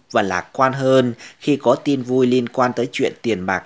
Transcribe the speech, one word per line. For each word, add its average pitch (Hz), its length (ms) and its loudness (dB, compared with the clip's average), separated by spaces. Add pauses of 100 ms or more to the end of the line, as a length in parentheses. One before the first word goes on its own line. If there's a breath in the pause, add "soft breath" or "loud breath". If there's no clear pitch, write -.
(100)
và 113 120 0
lạc 92 300 -4
quan 131 200 0
hơn 131 420 2 (240 loud breath)
khi 147 180 0
có 120 180 2
tin 143 280 -2
vui 127 240 2
liên 123 220 2
quan 123 240 0
tới 120 200 -4
chuyện 127 200 -2 (100)
tiền 98 240 -2
bạc 92 200 -4